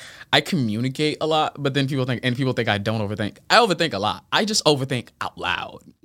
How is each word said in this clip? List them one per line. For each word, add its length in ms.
I 80
communicate 800
a 40
lot, 320
but 160
then 140
people 180
think, 180
and 120
people 180
think 160
I 80
don't 240
overthink. 360
I 60
overthink 380
a 40
lot. 340
I 140
just 200
overthink 440
out 180
loud. 420